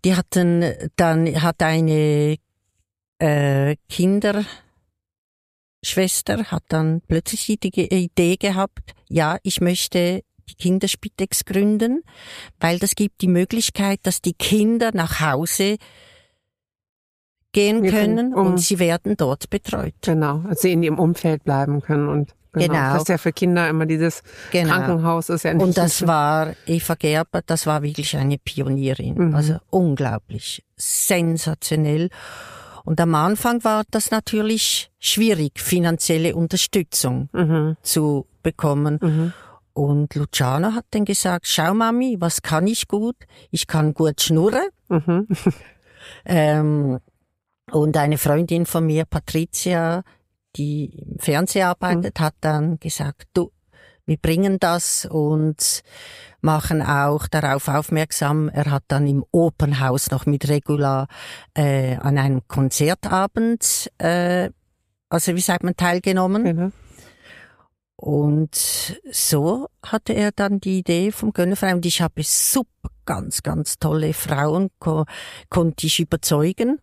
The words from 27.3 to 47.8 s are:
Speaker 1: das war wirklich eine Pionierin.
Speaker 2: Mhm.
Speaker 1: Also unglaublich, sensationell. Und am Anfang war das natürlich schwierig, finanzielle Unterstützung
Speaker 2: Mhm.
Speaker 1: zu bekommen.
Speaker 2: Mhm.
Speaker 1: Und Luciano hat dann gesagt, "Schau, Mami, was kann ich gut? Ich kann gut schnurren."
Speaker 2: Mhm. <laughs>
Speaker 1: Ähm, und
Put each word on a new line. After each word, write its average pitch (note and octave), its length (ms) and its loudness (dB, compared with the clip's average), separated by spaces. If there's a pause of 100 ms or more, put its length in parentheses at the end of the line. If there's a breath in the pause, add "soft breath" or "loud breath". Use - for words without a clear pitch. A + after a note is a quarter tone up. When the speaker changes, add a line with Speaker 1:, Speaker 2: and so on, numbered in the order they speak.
Speaker 1:
das E3 220 -2
war D3+ 160 0
wirklich D3 340 -4
eine C#3 220 0
Pionierin. C3+ 760 -4 (140)
Speaker 2:
Mhm. D3+ 60 2
Speaker 1:
Also D3+ 220 2 (140)
unglaublich, C3+ 920 -2 (120)
sensationell. D#3+ 1300 0 (760 loud breath)
Und D#3 160 -2
am E3 140 2
Anfang G#3+ 500 0
war G#3+ 260 2
das - 200 -2
natürlich G#3+ 880 -2
schwierig, G3+ 600 0
finanzielle E3 760 0
Unterstützung D#3 960 -2
Speaker 2:
Mhm. D#3+ 500 2
Speaker 1:
zu D3 440 0 (160)
bekommen. D3 600 0
Speaker 2:
Mhm. E3 300 0 (420 loud breath)
Speaker 1:
Und C#3+ 400 0
Luciano C#3+ 580 0
hat A#3 200 -6
dann G#3+ 120 0
gesagt, F#3 440 -2
"Schau, E3+ 260 0
Mami, A#3 460 0
was E3+ 220 0
kann D#3+ 240 0
ich A#3 220 -2
gut? G#3+ 280 -2 (340 soft breath)
Ich - 160 -4
kann D3+ 280 2
gut D#3 260 0
schnurren." A3 480 2 (200)
Speaker 2:
Mhm. F3+ 440 0
<laughs> D#3+ 40 0 (880 loud breath)
Speaker 1:
Ähm, D3+ 760 2 (720)
und D3+ 240 2